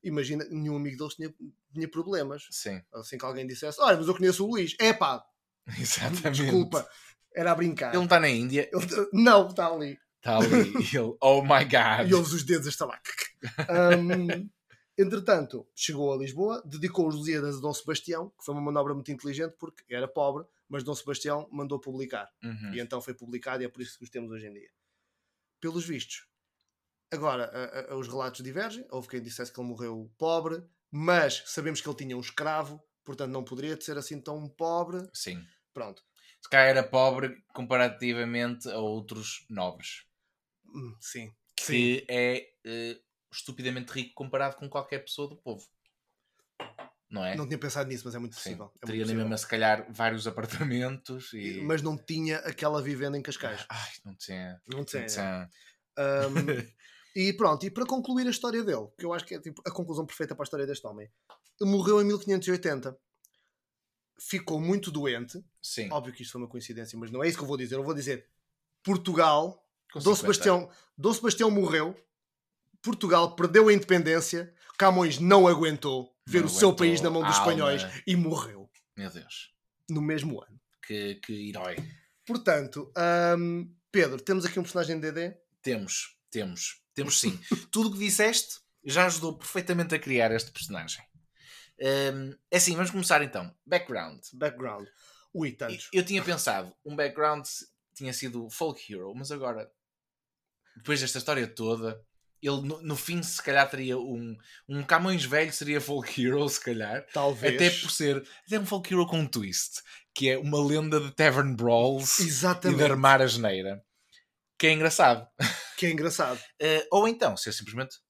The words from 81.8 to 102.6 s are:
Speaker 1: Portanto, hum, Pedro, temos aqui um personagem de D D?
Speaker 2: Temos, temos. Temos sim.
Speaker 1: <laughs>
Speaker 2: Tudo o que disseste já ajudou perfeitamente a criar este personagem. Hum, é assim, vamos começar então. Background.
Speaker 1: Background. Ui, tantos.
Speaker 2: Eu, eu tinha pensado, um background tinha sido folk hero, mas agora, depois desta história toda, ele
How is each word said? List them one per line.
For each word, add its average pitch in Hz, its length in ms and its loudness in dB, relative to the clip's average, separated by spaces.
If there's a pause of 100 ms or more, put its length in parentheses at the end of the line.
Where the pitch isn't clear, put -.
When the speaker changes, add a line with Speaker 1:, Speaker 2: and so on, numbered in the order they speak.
Speaker 1:
Portanto, 147 680 -2 (460)
hum, 170 340 -4 (180)
Pedro, 139 300 2
temos 190 240 0
aqui 175 140 -2
um 180 40 -2
personagem 165 380 -2
de 156 120 -4
D 170 180 -4
D? - 60 -18 (240)
Speaker 2:
Temos, 107 560 -6 (140)
temos. 95 500 -8 (140)
Temos 135 260 0
sim. - 180 -2 (160)
Speaker 1:
<laughs> - 180 -10
Speaker 2:
Tudo 220 160 0
o 202 40 -4
que 196 60 -8
disseste 208 600 0 (240)
já 156 220 4
ajudou 160 300 -2
perfeitamente 175 580 -2
a 156 40 0
criar 120 340 2
este 113 200 -2
personagem. - 500 -10 (800)
Hum, 135 560 -2 (140)
é 175 60 2
assim, 175 180 4
vamos 180 160 0
começar 175 320 4
então. 95 320 -6 (120)
Background. 82 540 -2 (140)
Speaker 1:
Background. 123 520 -6 (480)
Ui, 151 180 -4
tantos. 117 400 -10
Speaker 2:
Eu, 190 80 4
eu 175 60 0
tinha 190 160 -2
pensado, 113 500 -2 (120)
um 147 120 -10
background 147 500 0 (480)
tinha 131 180 -10
sido 120 380 -8
folk 147 420 -6
hero, 95 220 -10
mas 139 180 -12
agora, 123 380 -8 (1080)
depois 131 240 -2
desta 131 180 -4
história 127 280 -2
toda, 113 540 -4 (400)
ele 139 220 -2